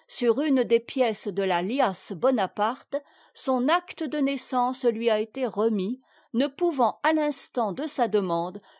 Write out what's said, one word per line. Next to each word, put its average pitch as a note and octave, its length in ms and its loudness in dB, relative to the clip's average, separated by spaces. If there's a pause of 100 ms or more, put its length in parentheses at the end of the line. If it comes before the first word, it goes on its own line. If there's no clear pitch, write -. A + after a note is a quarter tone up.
sur A#3+ 320 2
une C#4 220 4
des A3+ 180 4
pièces A#3 480 -2
de F#3+ 140 -2
la F3+ 200 2
liasse G#3 500 -2
Bonaparte, A3 840 0 (360)
son B3+ 360 0
acte E4+ 360 -2
de C#4+ 140 -4
naissance C4 680 -2
lui A3+ 260 2
a G#3+ 100 2
été A#3 260 -4
remis, G#3+ 540 0 (320)
ne B3 140 2
pouvant C4+ 560 0
à D#4 100 2
l'instant D4 600 -2
de A#3+ 140 -6
sa B3+ 220 0
demande F#3 520 0 (200)